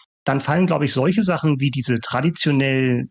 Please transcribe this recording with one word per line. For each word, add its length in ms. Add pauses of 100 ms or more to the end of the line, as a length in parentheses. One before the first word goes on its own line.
(260)
dann 160
fallen, 240
glaub 180
ich, 100
solche 300
Sachen 380
wie 100
diese 300
traditionell 1080